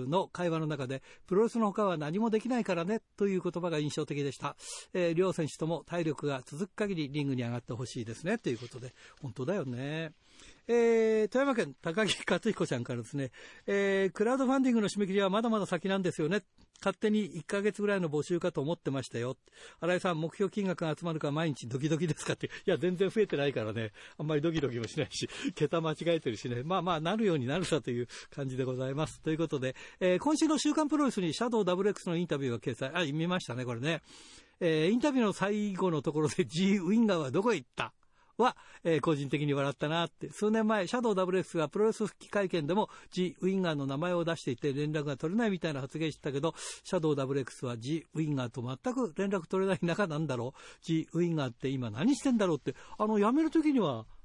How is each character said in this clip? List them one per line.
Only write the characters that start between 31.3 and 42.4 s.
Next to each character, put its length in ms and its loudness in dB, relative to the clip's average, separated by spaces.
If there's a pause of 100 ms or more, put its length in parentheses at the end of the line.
シ 80 -4
ャ 80 0
ド 100 2
ウ 40 2
ダ 120 2
ブ 60 0
ル 80 2
エ 20 4
ッ 20 -10
ク 60 -12
ス 80 -8
の 80 0
イ 80 0
ン 20 -2
タ 120 0
ビ 80 -2
ュ 40 0
ー 20 0
が 60 -2
掲 160 -4
載。 200 -6
あ、 180 0
見 140 0
ま 140 0
し 60 -10
た 80 -6
ね、 100 -6
こ 100 -4
れ 60 -6
ね。 220 -2 (580)
え 260 4
ー、 40 4
イ 60 4
ン 40 0
タ 100 4
ビ 80 2
ュ 40 4
ー 40 4
の 60 2
最 420 -2
後 160 0
の 120 0
と 100 -2
こ 80 0
ろ 80 4
で、 180 0
「ジ 280 2
ー・ 80 2
ウ 80 0
ィ 100 6
ン 60 6
ガ 100 4
ー 20 2
は 120 -2
ど 120 2
こ 100 2
へ 40 0
行 80 -6
っ 100 -20
た？」 180 -6 (480)
は、 160 2 (260)
え 140 2
ー、 40 2
個 140 2
人 140 -2
的 180 0
に 80 2
笑 160 0
っ 40 -4
た 140 -2
な 180 0
っ 40 -8
て。 200 -12
数 200 0
年 160 4
前、 200 2
シ 100 -2
ャ 40 0
ド 120 2
ウ 20 0
ダ 100 2
ブ 80 0
ル 60 2
エ 40 2
ッ 20 -14
ク 60 -16
ス 60 -6
が 120 0
プ 100 -4
ロ 80 4
レ 60 4
ス 140 -2
復 120 -10
帰 120 -20
会 180 0